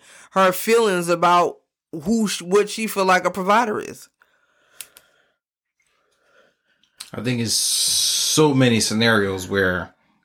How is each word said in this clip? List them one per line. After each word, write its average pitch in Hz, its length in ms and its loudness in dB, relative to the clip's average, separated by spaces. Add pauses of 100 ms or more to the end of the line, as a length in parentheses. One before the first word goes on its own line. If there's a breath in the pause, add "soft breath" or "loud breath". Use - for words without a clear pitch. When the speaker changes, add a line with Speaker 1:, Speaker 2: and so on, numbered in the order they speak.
(320 loud breath)
Speaker 1:
her 190 200 4
feelings 196 560 0
about 175 520 2 (320)
who 202 360 -2
sh-, - 140 -6
what 202 260 0
she 220 200 -6
feel 196 180 -2
like 185 200 2
a 180 60 0
provider 208 480 0
is. - 300 -14 (3000 loud breath)
Speaker 2:
I 101 80 -10
think 120 200 -4
it's 107 120 -4
so - 1040 0
many 123 240 4
scenarios 104 680 0
where, 92 460 -2 (320)